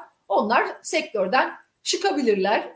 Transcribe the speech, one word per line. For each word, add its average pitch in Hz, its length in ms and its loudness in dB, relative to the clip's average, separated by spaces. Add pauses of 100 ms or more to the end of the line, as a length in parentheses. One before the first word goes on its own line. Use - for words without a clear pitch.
(280)
Onlar 226 380 2 (160)
sektörden 285 720 0 (300)
çıkabilirler, 247 920 0